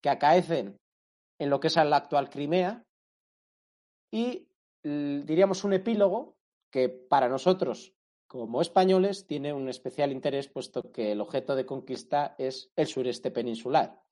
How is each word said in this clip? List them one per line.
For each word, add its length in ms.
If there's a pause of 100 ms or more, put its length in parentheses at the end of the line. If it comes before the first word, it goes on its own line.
que 80
acaecen 680 (600)
en 120
lo 100
que 80
es 80
la 200
actual 340
Crimea, 540 (1300)
y, 380 (340)
l-, 400
diríamos, 400
un 120
epílogo 600 (380)
que 160
para 400
nosotros, 680 (320)
como 360
españoles, 680
tiene 240
un 160
especial 420
interés, 380
puesto 420
que 220
el 80
objeto 340
de 100
conquista 760
es 360
el 140
sureste 420
peninsular. 720 (120)